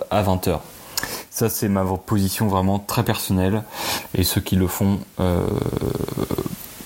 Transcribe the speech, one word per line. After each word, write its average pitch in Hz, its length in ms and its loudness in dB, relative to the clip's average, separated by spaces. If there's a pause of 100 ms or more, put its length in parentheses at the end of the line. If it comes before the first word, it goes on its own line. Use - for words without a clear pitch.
(120)
à 104 100 2
vingt 92 280 2
heures. 80 140 0 (680)
Ça, - 180 0
c'est 107 220 0
ma 98 160 2
position 98 640 0
vraiment 95 280 4
très 101 260 0
personnelle. 95 600 0 (520)
Et 95 100 4
ceux 95 160 2
qui - 160 2
le 92 100 6
font, 98 320 2 (220)
euh, 90 260 2 (1400)